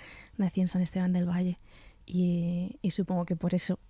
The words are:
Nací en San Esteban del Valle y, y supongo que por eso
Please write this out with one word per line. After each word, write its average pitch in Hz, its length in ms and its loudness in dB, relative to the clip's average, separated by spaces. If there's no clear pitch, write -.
Nací 190 240 0
en 180 80 4
San 180 140 0
Esteban 180 300 0
del 175 160 2
Valle 180 300 0
y, 175 760 0
y 190 80 2
supongo 180 340 0
que 170 120 -2
por 175 180 0
eso 180 240 0